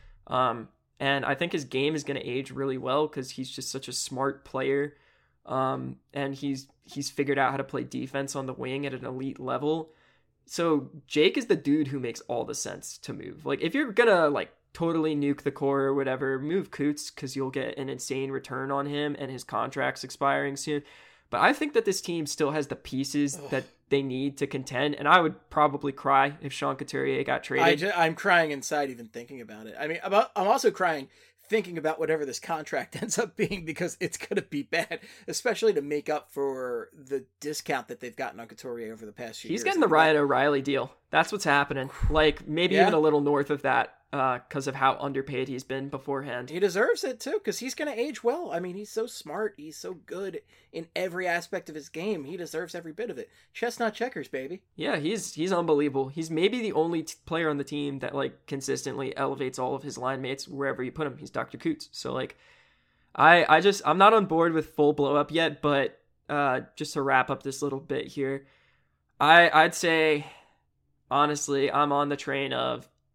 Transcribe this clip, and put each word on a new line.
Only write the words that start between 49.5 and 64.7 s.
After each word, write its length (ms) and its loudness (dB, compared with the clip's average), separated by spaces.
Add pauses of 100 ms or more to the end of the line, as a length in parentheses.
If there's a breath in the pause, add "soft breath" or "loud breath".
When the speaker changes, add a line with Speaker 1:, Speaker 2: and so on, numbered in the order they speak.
Speaker 2:
He's 180 -18
so 180 -12
good 460 -10 (320 soft breath)
in 240 -10
every 300 -4
aspect 420 -4
of 60 -14
his 160 -14
game. 340 -4
He 140 -10
deserves 360 -8
every 200 -10
bit 160 -8
of 80 -10
it. 100 -12 (240 soft breath)
Chestnut 420 -2
checkers, 340 -6
baby. 340 -8 (120)
Speaker 1:
Yeah, 220 -2
he's, 380 -2
he's 180 -2
unbelievable. 560 2
He's 220 -8
maybe 320 2
the 100 -2
only 300 0
t-, 120 -10 (120)
player 240 0
on 80 -2
the 60 -2
team 340 -6
that, 160 -6
like, 320 -4
consistently 720 -4
elevates 420 -4
all 160 -2
of 80 -8
his 160 -10
line 240 -4
mates 260 -6
wherever 340 -4
you 100 -6
put 140 -4
him. 120 -8
He's 120 -16
Doctor 280 -8
Coots. 340 -4
So, 220 -8
like, 220 -6 (800 soft breath)
I, 340 10
I 120 10
just, 240 4
I'm 140 4
not 160 10
on 120 6
board 280 4
with 200 -2